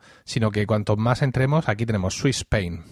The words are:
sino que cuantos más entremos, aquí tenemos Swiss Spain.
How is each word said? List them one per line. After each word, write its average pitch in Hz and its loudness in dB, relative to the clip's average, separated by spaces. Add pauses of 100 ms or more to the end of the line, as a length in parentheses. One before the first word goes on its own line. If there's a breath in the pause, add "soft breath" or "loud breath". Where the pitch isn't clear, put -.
(240 loud breath)
sino 110 0
que 104 0
cuantos 107 0
más 117 2
entremos, 135 2
aquí 113 -2
tenemos 101 0
Swiss 131 0
Spain. 85 -4